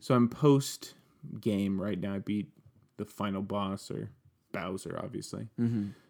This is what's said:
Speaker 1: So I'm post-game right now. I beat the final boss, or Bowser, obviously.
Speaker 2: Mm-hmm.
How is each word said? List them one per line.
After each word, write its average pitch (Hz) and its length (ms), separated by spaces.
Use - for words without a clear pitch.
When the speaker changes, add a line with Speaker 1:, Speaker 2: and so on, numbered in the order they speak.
Speaker 1:
So - 140
I'm 120 160
post-game 107 1500
right 98 200
now. 98 140
I 98 40
beat 104 300
the 104 80
final 98 380
boss, 98 480
or 104 200
Bowser, 90 500
obviously. 110 460
Speaker 2:
Mm-hmm. 117 280